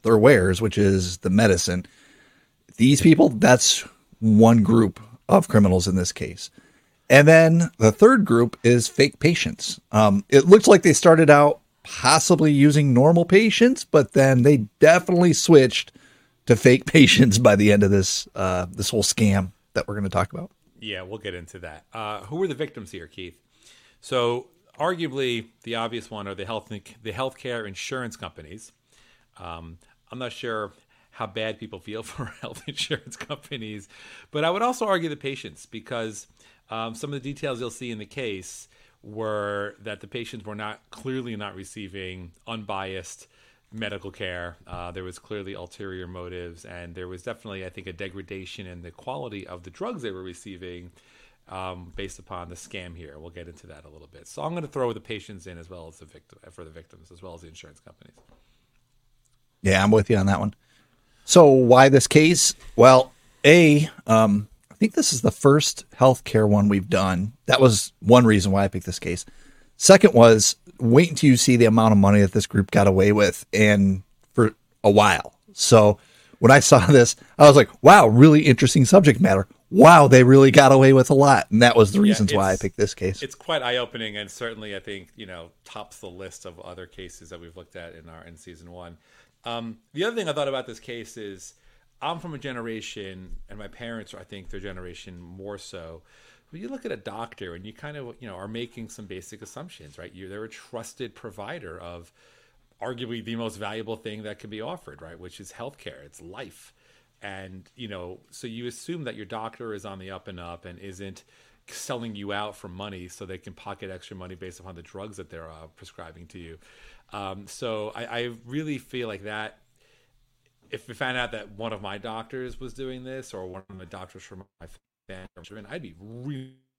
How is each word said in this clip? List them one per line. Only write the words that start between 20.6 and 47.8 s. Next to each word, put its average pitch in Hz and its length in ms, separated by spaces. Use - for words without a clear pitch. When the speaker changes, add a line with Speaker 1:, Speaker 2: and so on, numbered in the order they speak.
Speaker 2:
Yeah, 101 220
we'll 98 160
get 98 160
into 87 260
that. 78 320
Uh, 107 300
who 110 140
were 190 120
the 143 60
victims 117 360
here, 85 160
Keith? 87 320
So 120 480
arguably 139 680
the 117 140
obvious 113 340
one 104 180
are 98 60
the 95 100
health, 107 240
the 107 440
healthcare 123 540
insurance 117 500
companies. 80 560
Um, 85 400
I'm 120 80
not 123 140
sure 110 400
how 113 140
bad 110 320
people 101 200
feel 107 240
<laughs> - 0
for 120 240
health - 260
insurance - 500
companies, 110 720
but 151 140
I 165 60
would 202 120
also 240 240
argue 175 240
the 143 60
patients, 131 500
because, 113 600
um, 113 240
some 143 180
of 135 100
the 143 100
details 135 280
you'll 120 100
see 123 200
in 110 80
the 107 80
case 104 640
were 104 800
that 104 180
the 107 60
patients 113 400
were 104 80
not, 107 260
clearly 127 460
not 101 180
receiving 92 800
unbiased 95 800
medical 104 400
care. 87 460
Uh, 87 240
there 92 140
was 90 140
clearly 101 340
ulterior 92 540
motives, 87 580
and 87 300
there 90 140
was 90 140
definitely, 101 440
I - 20
think, 92 180